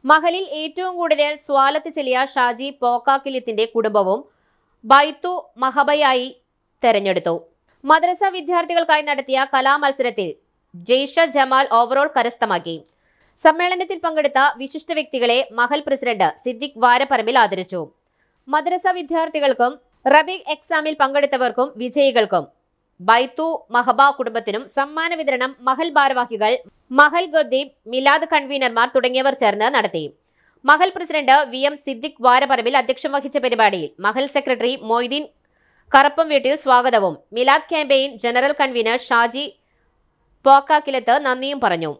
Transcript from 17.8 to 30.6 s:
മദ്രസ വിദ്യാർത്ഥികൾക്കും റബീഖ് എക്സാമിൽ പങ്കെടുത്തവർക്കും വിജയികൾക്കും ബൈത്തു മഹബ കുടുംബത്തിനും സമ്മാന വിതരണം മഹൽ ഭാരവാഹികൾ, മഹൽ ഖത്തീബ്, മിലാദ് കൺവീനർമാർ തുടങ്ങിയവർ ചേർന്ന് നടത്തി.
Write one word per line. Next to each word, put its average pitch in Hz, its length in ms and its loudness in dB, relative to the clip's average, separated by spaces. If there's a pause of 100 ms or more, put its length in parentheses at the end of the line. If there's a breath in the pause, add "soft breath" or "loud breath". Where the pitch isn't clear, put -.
മദ്രസ 349 320 -2 (140)
വിദ്യാർത്ഥികൾക്കും 302 720 -2 (400)
റബീഖ് 311 400 2
എക്സാമിൽ 311 480 -4
പങ്കെടുത്തവർക്കും 269 680 0 (140)
വിജയികൾക്കും 240 640 0 (640)
ബൈത്തു 254 360 2 (300)
മഹബ 240 260 2 (160)
കുടുംബത്തിനും 226 460 -6 (120)
സമ്മാന 302 440 -4
വിതരണം 262 320 -2 (160)
മഹൽ 262 280 -2
ഭാരവാഹികൾ, 240 560 0 (480)
മഹൽ 302 340 4
ഖത്തീബ്, 269 380 0 (200)
മിലാദ് 277 420 2
കൺവീനർമാർ 262 600 0
തുടങ്ങിയവർ 262 460 0
ചേർന്ന് 208 340 0
നടത്തി. 190 280 -2 (680)